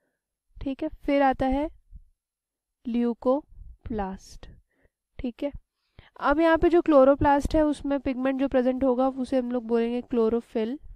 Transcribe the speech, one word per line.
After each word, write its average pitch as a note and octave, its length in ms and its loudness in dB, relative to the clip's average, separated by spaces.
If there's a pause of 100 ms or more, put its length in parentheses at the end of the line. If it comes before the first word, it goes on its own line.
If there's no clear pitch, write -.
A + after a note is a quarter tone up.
(640)
ठीक C4+ 200 -8
है। D#4 60 -6
फिर C#4+ 340 -2
आता C4+ 240 0
है C#4+ 240 -4 (1160)
ल्यूकोप्लास्ट, A#3 1600 -6 (720)
ठीक B3 240 -10
है। C#4+ 100 -6 (680)
अब C#4+ 200 0
यहाँ E4 180 4
पे F4 100 4
जो E4 140 6
क्लोरोप्लास्ट C#4+ 720 4
है, D#4 80 4
उसमें C#4+ 380 -2
पिगमेंट C4 400 -4
जो C#4 80 0
प्रेजेंट B3+ 360 0
होगा, B3+ 240 2
उसे C4 300 -4
हम A#3+ 140 -4
लोग A#3+ 140 -6
बोलेंगे A#3 340 -2
क्लोरोफिल। A#3 800 -2 (180)